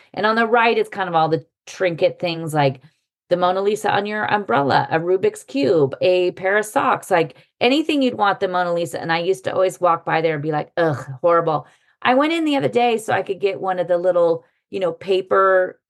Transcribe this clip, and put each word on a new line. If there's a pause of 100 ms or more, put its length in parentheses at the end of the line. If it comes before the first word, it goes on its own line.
(140)
And
on
the
right,
it's
kind
of
all
the (200)
trinket
things,
like (480)
the
Mona
Lisa
on
your
umbrella,
a
Rubik's
Cube,
a
pair
of
socks,
like, (240)
anything
you'd
want
the
Mona
Lisa.
And
I
used
to
always
walk
by
there
and
be
like,
"Ugh, (140)
horrible." (360)
I
went
in
the
other
day
so
I
could
get
one
of
the
little, (260)
you
know,
paper,